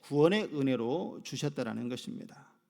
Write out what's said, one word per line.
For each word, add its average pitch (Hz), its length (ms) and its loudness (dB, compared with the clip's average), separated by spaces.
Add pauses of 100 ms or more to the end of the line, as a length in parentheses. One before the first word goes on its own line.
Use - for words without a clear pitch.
구원의 165 520 4
은혜로 135 680 0
주셨다라는 120 640 -4
것입니다. - 640 -10 (160)